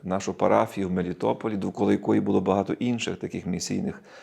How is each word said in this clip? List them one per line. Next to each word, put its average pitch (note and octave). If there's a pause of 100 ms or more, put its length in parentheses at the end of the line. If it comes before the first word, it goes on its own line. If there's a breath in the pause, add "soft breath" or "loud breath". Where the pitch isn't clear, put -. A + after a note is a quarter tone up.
нашу F#2
парафію G2+
в F2+
Мелітополі, F#2
довкола G2
якої G#2
було G2
багато G2
інших A#2+
таких -
місійних F2+ (200 loud breath)